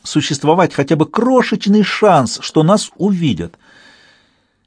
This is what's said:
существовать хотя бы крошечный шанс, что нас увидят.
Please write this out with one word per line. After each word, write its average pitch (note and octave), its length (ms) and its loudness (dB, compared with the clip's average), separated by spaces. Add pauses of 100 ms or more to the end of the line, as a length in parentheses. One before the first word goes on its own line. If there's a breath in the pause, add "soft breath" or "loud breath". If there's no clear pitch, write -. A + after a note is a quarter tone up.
существовать D3+ 680 0
хотя C#3+ 240 -2
бы D#3 100 0
крошечный A3 760 0
шанс, F3 580 0
что - 220 0
нас F#3+ 340 0
увидят. D#3+ 600 -4 (1080 soft breath)